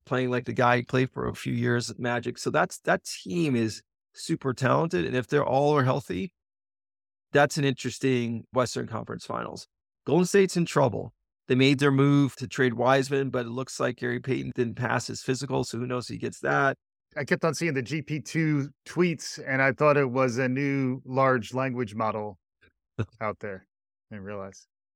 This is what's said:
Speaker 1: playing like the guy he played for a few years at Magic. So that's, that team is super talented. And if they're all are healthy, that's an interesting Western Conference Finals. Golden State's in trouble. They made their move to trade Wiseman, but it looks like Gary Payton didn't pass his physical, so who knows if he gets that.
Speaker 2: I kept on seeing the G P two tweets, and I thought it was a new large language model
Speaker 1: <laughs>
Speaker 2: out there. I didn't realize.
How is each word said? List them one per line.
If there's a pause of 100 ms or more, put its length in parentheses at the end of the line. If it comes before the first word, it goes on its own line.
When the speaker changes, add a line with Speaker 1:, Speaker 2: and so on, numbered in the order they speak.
Speaker 1:
playing
like
the
guy
he
played
for
a
few
years
at
Magic.
So
that's,
that
team
is (340)
super
talented.
And
if
they're
all
are
healthy, (1000)
that's
an
interesting
Western
Conference
Finals. (400)
Golden
State's
in
trouble. (340)
They
made
their
move
to
trade
Wiseman,
but
it
looks
like
Gary
Payton
didn't
pass
his
physical,
so
who
knows
if
he
gets
that. (380)
Speaker 2:
I
kept
on
seeing
the
G
P
two (160)
tweets,
and
I
thought
it
was
a
new
large
language
model (600)
Speaker 1:
<laughs>
Speaker 2:
out
there. (440)
I
didn't
realize. (300)